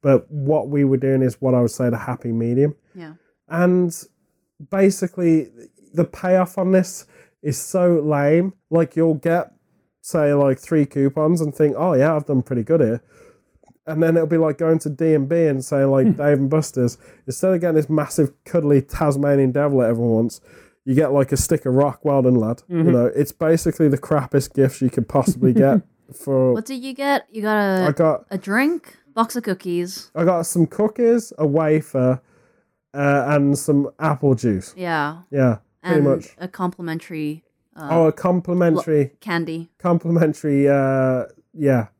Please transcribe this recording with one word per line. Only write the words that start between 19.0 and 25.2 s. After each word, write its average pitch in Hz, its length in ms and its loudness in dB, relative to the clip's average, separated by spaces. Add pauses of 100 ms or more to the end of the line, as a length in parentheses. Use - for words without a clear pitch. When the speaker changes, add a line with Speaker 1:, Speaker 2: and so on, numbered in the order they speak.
Speaker 1:
devil 143 280 0
that 117 100 2
everyone 117 240 0
wants, 113 280 -2 (440)
you 131 80 -2
get, 139 200 2
like, 139 180 0
a 139 60 -2
stick - 280 -2
of 131 80 0
rock, 135 300 0
"Well 139 180 0
done, 127 140 4
lad." 117 220 0 (120)
Speaker 3:
Mm-hmm. 165 160 -2
Speaker 1:
You 170 60 4
know, 120 160 2
it's 139 240 -2
basically 160 560 0
the 139 100 2
crappiest 139 560 -2
gifts 135 280 0
you 127 80 0
could - 180 -4
possibly - 460 0